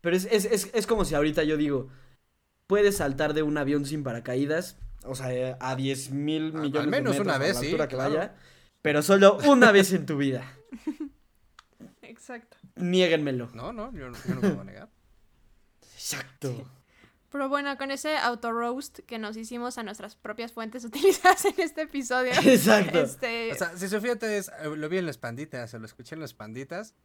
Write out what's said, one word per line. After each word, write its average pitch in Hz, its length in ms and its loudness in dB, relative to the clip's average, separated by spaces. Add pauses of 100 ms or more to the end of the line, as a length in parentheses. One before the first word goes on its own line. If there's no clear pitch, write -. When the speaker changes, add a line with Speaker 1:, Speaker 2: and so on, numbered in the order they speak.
Speaker 1:
Pero 170 140 0
es, 185 160 0
es, 208 140 4
es, 220 280 0
es 220 140 0
como 214 180 2
si 147 100 -2
ahorita 151 280 2
yo 151 140 2
digo, 143 320 0 (760)
"Puedes 202 300 4
saltar 147 360 -2
de 156 100 0
un 151 140 0
avión 143 280 0
sin 147 180 -6
paracaídas", 135 760 -4 (260)
o 131 120 -8
sea, 127 180 -6
eh, 127 260 -4
a 131 160 -4
diez 135 360 -4
mil 156 420 -2
millones 147 220 -4
Speaker 2:
A-, 147 40 2
al 143 60 -2
Speaker 1:
de 151 60 0
Speaker 2:
menos - 240 0
Speaker 1:
metros - 40 -2
Speaker 2:
una 156 160 0
Speaker 1:
a 135 40 0
la 139 60 0
Speaker 2:
vez, 185 120 0
sí, - 100 -4
Speaker 1:
altura 156 200 -2
que 131 80 -8
Speaker 2:
claro. 139 200 -2
Speaker 1:
vaya, 180 200 -4 (460)
pero 147 200 2
solo 196 360 8 (100)
una 247 240 10
vez 190 220 8
en 156 120 -2
tu 147 120 -4
vida. 135 260 -2 (280)
Speaker 3:
<laughs> - 1300 -14
Exacto. 233 560 -20 (180)
Speaker 1:
Niéguenmelo. 160 800 0
Speaker 2:
No, 139 200 -14
no, 233 200 -12
yo, 131 180 -14 (160)
yo - 80 -4
no - 60 -6
lo 202 100 2
voy 143 80 -6
a - 40 -14
negar. - 260 -18 (1040)
Speaker 1:
Exacto. - 600 -10
Speaker 3:
Sí. - 80 -12 (680)
Pero 277 200 -6
bueno, 285 280 -2
con 277 140 -6
ese 302 260 -4
auto-roast 240 840 -4
que - 200 -12
nos 220 160 -8
hicimos 240 420 -10
a 233 60 -10
nuestras 208 320 -14
propias 226 380 -10
fuentes 226 320 -10
<laughs> - 0 -
utilizadas 359 600 4
en 392 120 0
este 330 240 -4
episodio, 254 500 -2 (120)
Speaker 1:
Exacto. 202 580 6
Speaker 3:
este 226 500 -4
Speaker 2:
O - 40 -4
sea, 175 220 -6
si 185 120 -6
Sofía 214 280 -2
te 214 200 -4
es, 190 120 -6 (120)
eh, 151 140 -6
lo 151 140 -6
vi 185 100 -2
en 180 60 -2
Los 135 120 -6
Panditas, 123 560 -10
o 117 60 -14
lo 110 60 -14
escuché 127 300 -18
en 160 60 -12
Los 135 120 -14
Panditas 135 600 -14 (120)